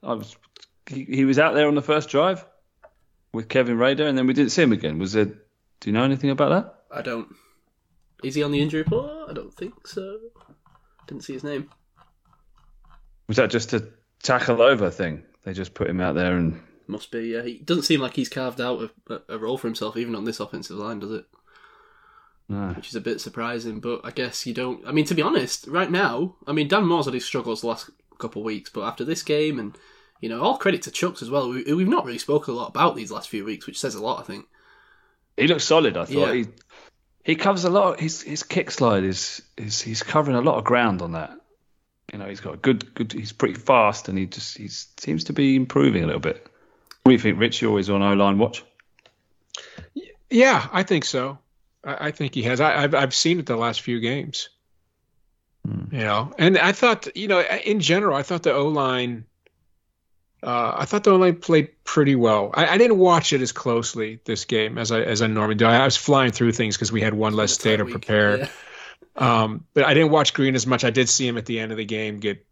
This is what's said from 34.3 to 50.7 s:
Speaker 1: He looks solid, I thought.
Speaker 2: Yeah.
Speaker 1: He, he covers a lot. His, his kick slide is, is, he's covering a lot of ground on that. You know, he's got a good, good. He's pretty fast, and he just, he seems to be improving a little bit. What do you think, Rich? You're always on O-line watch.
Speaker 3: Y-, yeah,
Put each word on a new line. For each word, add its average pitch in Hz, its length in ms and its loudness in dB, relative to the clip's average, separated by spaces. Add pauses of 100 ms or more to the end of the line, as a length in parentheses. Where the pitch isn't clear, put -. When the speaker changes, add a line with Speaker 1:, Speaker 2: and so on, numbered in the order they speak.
Speaker 1:
He 127 100 2
looks 160 160 2
solid, 156 320 4
I 87 100 -4
thought. - 80 -10
Speaker 2:
Yeah. 139 200 2
Speaker 1:
He, 120 140 -2 (760)
he 160 120 2
covers 185 300 0
a 180 40 2
lot. 185 300 2
His, 160 240 -6
his 147 200 -10
kick - 280 -4
slide 110 320 2
is, - 380 -6 (140)
is, 107 240 -6
he's 110 240 -6
covering 143 320 0
a 120 60 2
lot 143 160 2
of 113 80 -4
ground 113 380 2
on 85 100 -8
that. 80 180 -8 (800)
You 104 60 -14
know, 101 100 -10
he's 98 140 -12
got 78 140 -12
a - 20 -16
good, - 380 -2
good. 110 180 -8
He's 110 180 -10
pretty 113 220 -2
fast, 110 560 2
and 95 80 -4
he 95 80 -2
just, - 320 -12
he 107 100 -14
seems - 580 -8
to - 80 -8
be 139 220 2
improving 127 480 2
a 80 40 -2
little 78 120 -4
bit. 78 260 -6 (580)
What 131 80 10
do - 20 10
you 120 60 6
think, 104 200 0
Rich? 117 220 0
You're 113 80 2
always 101 200 0
on 98 120 2
O-line 101 380 4
watch. - 260 -2 (1300)
Speaker 3:
Y-, 285 60 -10 (280)
yeah, 240 440 4